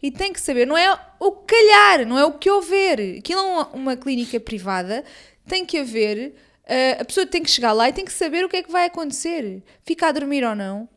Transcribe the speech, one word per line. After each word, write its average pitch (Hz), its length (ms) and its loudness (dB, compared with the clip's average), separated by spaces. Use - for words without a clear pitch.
e 285 80 -4
tem 381 220 -6
que - 80 -12
saber. 247 260 0
Não 294 100 0
é 359 220 4
o 381 140 2
calhar, 415 720 6
não 240 120 -2
é 285 60 6
o 311 80 2
que 294 180 0
houver. 381 480 2
Aquilo 359 220 -4
é - 20 0
uma, 370 260 -2
uma 262 280 -6
clínica 247 420 -4
privada. 196 640 -6
Tem 370 160 -4
que 330 140 -4
haver, 226 560 -4
eh, 254 340 0
a - 40 -4
pessoa 381 220 -2
tem 349 160 -4
que - 80 -2
chegar 240 220 2
lá 226 160 4
e 285 40 0
tem 381 120 -6
que - 80 -12
saber 339 320 -2
o 370 60 -4
que 370 80 -2
é 359 40 -4
que - 80 -12
vai 349 160 2
acontecer. 311 760 -6
Fica 330 260 -2
a 302 40 0
dormir 277 320 -2
ou 226 100 -2
não. 202 320 -8